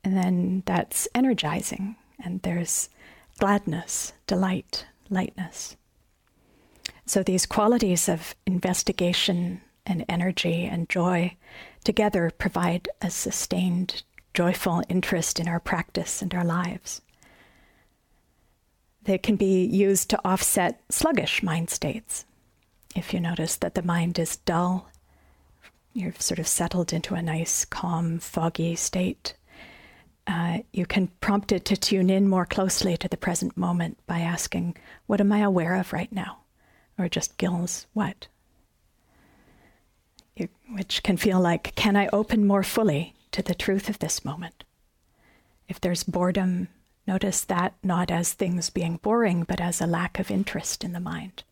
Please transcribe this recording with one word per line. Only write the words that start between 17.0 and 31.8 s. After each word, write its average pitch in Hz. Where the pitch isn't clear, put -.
They 190
can 202
be 190
used 196
to 208
offset 185
sluggish -
mind 165
states. -
If -
you 175
notice 170
that 170
the 185
mind 170
is -
dull, 180
you've 180
sort 175
of 160
settled 170
into 170
a 170
nice, 165
calm, 170
foggy 165
state, -
uh, 170
you 180
can 185
prompt 208
it 185
to 196
tune 190